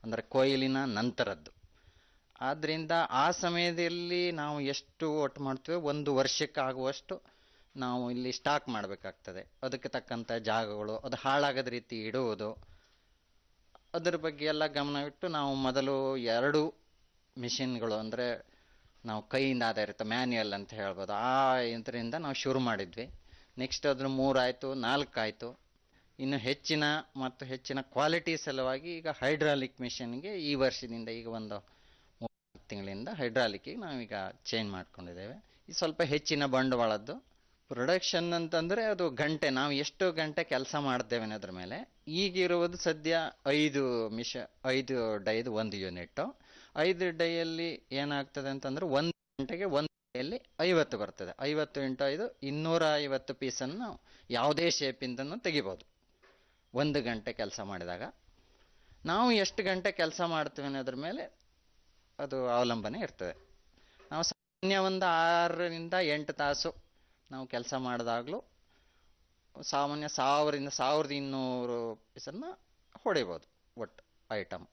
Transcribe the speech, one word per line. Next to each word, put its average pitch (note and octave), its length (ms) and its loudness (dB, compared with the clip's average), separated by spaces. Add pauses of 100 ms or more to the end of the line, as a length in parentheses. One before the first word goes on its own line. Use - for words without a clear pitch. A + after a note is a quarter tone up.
ಅಂದರೆ A2+ 180 -4
ಕೊಯ್ಲಿನ C3 640 4
ನಂತರದ್ದು. G#2+ 640 -2 (880)
ಆದ್ದರಿಂದ D#3 500 -2 (180)
ಆ D3 220 4
ಸಮಯದಲ್ಲಿ F3 1000 0
ನಾವು D3 300 -2
ಎಷ್ಟು C#3 500 -4
ಒಟ್ಟು C#3+ 320 -2
ಮಾಡ್ತೀವೋ C3+ 360 -2
ಒಂದು D3 360 0
ವರ್ಷಕ್ಕೆ C3+ 460 2
ಆಗುವಷ್ಟು C3 600 -4 (540)
ನಾವು B2 360 -2
ಇಲ್ಲಿ B2+ 200 -2
ಸ್ಟಾಕ್ C#3+ 380 0
ಮಾಡಬೇಕಾಗ್ತದೆ. G2 840 -8 (120)
ಅದಕ್ಕೆ B2+ 260 -4
ತಕ್ಕಂಥ A#2+ 420 -6
ಜಾಗಗಳು, G#2+ 640 -2
ಅದು B2+ 180 -6
ಹಾಳಾಗದ C3+ 520 2
ರೀತಿ A#2 380 -6
ಇಡುವುದು, G#2+ 640 -2 (1300)
ಅದ್ರ E3+ 220 0
ಬಗ್ಗೆ D3+ 300 -4
ಎಲ್ಲ D#3 220 2
ಗಮನವಿಟ್ಟು C#3+ 600 -2
ನಾವು D3 280 0
ಮೊದಲು C3+ 600 2
ಎರಡು C3 560 2 (680)
ಮಿಷಿನ್ಗಳು, A#2+ 540 -2
ಅಂದರೆ A2 640 -4 (500)
ನಾವು G#2+ 160 -4
ಕೈಯಿಂದ C3 460 2
ಆಧಾರಿತ G#2+ 340 0
manual A2+ 520 0
ಅಂತ G2+ 200 -6
ಹೇಳ್ಬೋದು, G2 400 -4
ಆ C3 440 4
ಇದರಿಂದ A#2 560 -2
ನಾವು D#3 200 -4
ಶುರು C3 260 0
ಮಾಡಿದ್ವಿ. A2+ 500 -2 (480)
Next B2+ 300 -2
ಅದ್ರ C3+ 200 2
ಮೂರಾಯ್ತು, C3+ 680 2
ನಾಲ್ಕಾಯ್ತು. A#2+ 840 -2 (600)
ಇನ್ನು C3+ 180 0
ಹೆಚ್ಚಿನ C3+ 460 0 (320)
ಮತ್ತು C3 300 -6
ಹೆಚ್ಚಿನ C3 360 -6
quality D#3+ 560 2
ಸಲುವಾಗಿ C3+ 600 -2
ಈಗ E3 100 -6
hydraulic C#3+ 720 2
ಮಿಷನ್ಗೆ B2+ 580 -6
ಈ D3 160 0
ವರ್ಷದಿಂದ, A#2 540 0
ಈಗ A2+ 180 -8
ಒಂದು G#2+ 480 -8 (460)
ಮೂರು - 460 -14
ತಿಂಗಳಿಂದ G2+ 420 -8
ಹೈಡ್ರಾಲಿಕ್ಕಿಗೆ B2 680 0
ನಾವೀಗ C3+ 360 -8 (320)
change A2 260 -2
ಮಾಡ್ಕೊಂಡಿದ್ದೇವೆ. F2+ 640 -10
ಇದು - 380 -20
ಸ್ವಲ್ಪ D#3+ 280 0
ಹೆಚ್ಚಿನ D3 440 2
ಬಂಡವಾಳದ್ದು. B2+ 720 2 (480)
Production E3+ 640 2
ಅಂತಂದರೆ E3+ 500 0
ಅದು F#3+ 260 2
ಗಂಟೆ, D3 400 2
ನಾವು C3+ 220 2
ಎಷ್ಟು D3 400 0
ಗಂಟೆ D#3+ 320 0
ಕೆಲಸ C3+ 360 -2
ಮಾಡ್ತೇವೆ B2 420 2
ಅನ್ನೋದ್ರ G#2+ 300 -6
ಮೇಲೆ. F#2 380 -8 (180)
ಈಗಿರುವುದು F3 720 2
ಸದ್ಯ D#3+ 400 0 (300)
ಐದು C#3 600 2
ಮಿಷ-, A#2 400 -6 (160)
ಐದು B2 580 0
ಡೈದು A2+ 300 0
ಒಂದು G#2+ 240 -2
unit. F#2+ 680 -6 (340)
ಐದು E3+ 400 2
ಡೈಯಲ್ಲಿ E3 720 -2
ಏನಾಗ್ತದೆ C#3 580 -2
ಅಂತಂದ್ರೆ C#3 360 -2
ಒಂದು D3+ 240 4
ಗಂಟೆಗೆ F#3+ 560 -6
ಒಂದು D3+ 220 2
ಡೈಯಲ್ಲಿ D3 540 -8 (180)
ಐವತ್ತು E3 380 4
ಬರ್ತದೆ. G2 440 -6
ಐವತ್ತು D3 400 0
ಇಂಟು C3+ 260 0
ಐದು, E3 360 -2
ಇನ್ನೂರ D#3 400 2 (120)
ಐವತ್ತು C#3 380 0
ಪೀಸನ್ನು C3+ 420 -4
ನಾವು A3+ 260 -8 (280)
ಯಾವುದೇ C#3+ 400 4
ಶೇಪಿಂದನೂ C3+ 720 -2
ತೆಗಿಬೋದು. C3 460 -2 (880)
ಒಂದು C#3+ 300 2
ಗಂಟೆ A2+ 300 -4
ಕೆಲಸ G#2 260 -4
ಮಾಡಿದಾಗ F#2 540 -6 (920)
ನಾವು G#3+ 260 4
ಎಷ್ಟು G3+ 320 2
ಗಂಟೆ F#3 280 2
ಕೆಲಸ E3 300 0
ಮಾಡ್ತೀವಿ D#3 460 0
ಅನ್ನೋದ್ರ C3+ 280 -4
ಮೇಲೆ C#3+ 420 -8 (840)
ಅದು C3+ 280 -2
ಅವಲಂಬನೆ A#2+ 520 2
ಇರ್ತದೆ. - 480 -8 (640)
ನಾವು D#3 120 -2
ಸಾಮಾನ್ಯ - 540 -2
ಒಂದು F#3+ 280 2
ಆರರಿಂದ E3+ 960 4
ಎಂಟು D3+ 320 0
ತಾಸು C#3+ 420 0 (560)
ನಾವು C3 160 -10
ಕೆಲಸ B2 260 -4
ಮಾಡಿದಾಗಲೂ B2 680 -2 (1200)
ಸಾಮಾನ್ಯ C#3+ 460 0
ಸಾವಿರದಿಂದ C#3+ 640 2
ಸಾವಿರದ C#3+ 420 2
ಇನ್ನೂರು B2+ 1000 -4
ಪೀಸನ್ನು G#3+ 380 -10 (520)
ಹೊಡಿಬೋದು A#2 720 -2
ಒಟ್ಟು - 260 -10 (280)
item. F#2 420 -6